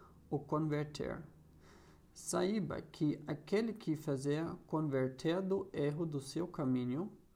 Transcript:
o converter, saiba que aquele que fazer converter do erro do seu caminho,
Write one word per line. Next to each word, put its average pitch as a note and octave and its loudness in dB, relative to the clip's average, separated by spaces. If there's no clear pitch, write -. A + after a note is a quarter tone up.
o D3 2
converter, D3+ 0
saiba F3+ 0
que - 0
aquele G3+ 0
que - -2
fazer D3 0
converter D3+ 2
do F#3+ 0
erro D3 0
do D3 -2
seu - -4
caminho, B2+ 0